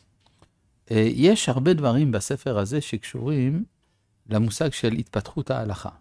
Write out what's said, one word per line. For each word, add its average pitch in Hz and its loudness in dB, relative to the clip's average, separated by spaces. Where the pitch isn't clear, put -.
אה, 110 4
יש 175 4
הרבה 131 2
דברים 139 2
בספר 113 -2
הזה 107 -2
שקשורים 135 -4
למושג 110 0
של 113 -2
התפתחות - -6
ההלכה. 113 -4